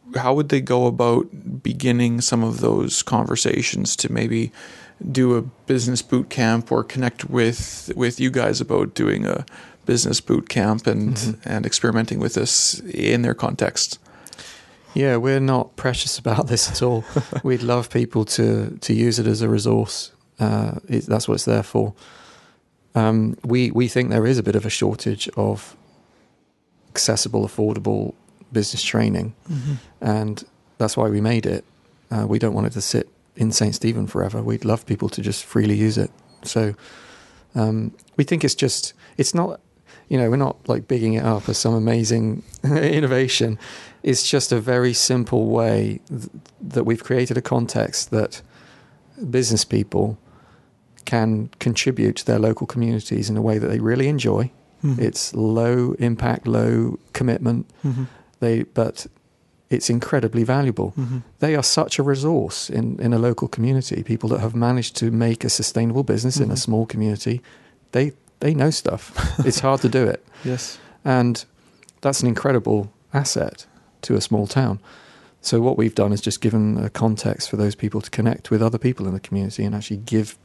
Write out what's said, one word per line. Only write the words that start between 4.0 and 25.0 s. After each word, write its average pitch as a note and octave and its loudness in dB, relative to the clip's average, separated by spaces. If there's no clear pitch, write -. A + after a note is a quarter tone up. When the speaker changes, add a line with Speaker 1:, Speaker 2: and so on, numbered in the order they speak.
Speaker 1:
maybe A#2 -2
do B2+ 4
a A2+ 0
business B2+ -2
boot - 0
camp A#2 0
or A#2 2
connect - -4
with, A#2+ -2
with A#2+ -2
you B2+ 2
guys A#2+ 0
about G2 0
doing G1+ 0
a G1+ -2
business A#2+ 0
boot - 0
camp A2 0
and, G#2+ 0
Speaker 2:
Mm-hmm. A2 -6
Speaker 1:
and A2+ -4
experimenting A2+ 0
with A2+ -2
this - 0
in A#2+ 0
their A#2+ 0
context? - -2
Speaker 2:
Yeah, C3 2
we're C3+ 2
not C3 2
precious - -2
about A#2 0
this A#2+ 0
at - -2
all. B2 2
Speaker 1:
<laughs> - -8
Speaker 2:
We'd B2+ 0
love A#2+ 0
people A#2 0
to, A2 0
to A2+ 0
use A2+ 2
it A2 2
as A2 2
a A2 2
resource. A2 0
Uh, G#2+ 0
it, A#2 -2
that's A2 0
what A2 2
it's - -4
there A2 4
for. G#2+ 0
Um, A2 2
we, B2 2
we A#2+ 2
think B2 0
there A2 2
is B2+ 2
a G2+ -2
bit G#2 0
of G#2 0
a - -4
shortage G#2+ -2